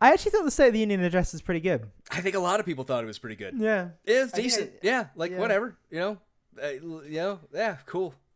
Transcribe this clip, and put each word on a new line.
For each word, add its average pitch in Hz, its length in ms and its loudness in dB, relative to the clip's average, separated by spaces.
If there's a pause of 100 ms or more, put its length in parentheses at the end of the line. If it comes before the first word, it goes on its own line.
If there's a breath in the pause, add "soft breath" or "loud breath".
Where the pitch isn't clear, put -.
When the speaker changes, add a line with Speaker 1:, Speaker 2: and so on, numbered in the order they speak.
Speaker 1:
I 262 120 8
actually 381 180 2
thought 403 140 2
the 285 80 0
State 277 160 6
of 233 60 6
the 220 40 0
Union 202 240 0
address 180 300 0
was 156 100 -12
pretty 175 160 -2
good. 143 320 -2 (220)
Speaker 2:
I 180 80 -6
think 185 160 -2
a - 20 0
lot 185 220 2
of 208 60 -8
people 135 180 -4
thought 123 180 -2
it 113 60 -8
was 107 100 -10
pretty 110 160 -10
good. 101 240 -10
Speaker 1:
Yeah. 214 300 0 (160)
Speaker 2:
It's 254 280 2
Speaker 1:
I 180 40 -8
think 220 120 0
Speaker 2:
decent. 214 260 0
Speaker 1:
I, - 80 -20
Speaker 2:
Yeah. 233 240 0 (100)
Like, 175 160 -4
Speaker 1:
yeah. 180 60 -6
Speaker 2:
whatever. 208 380 0 (140)
You 156 80 -8
know? 196 200 -4 (380)
Uh, 143 100 -6
l-, 156 380 -8
you 151 120 -10
know? 185 240 -4 (120)
Yeah, 190 320 -2
cool. 180 300 -4 (200)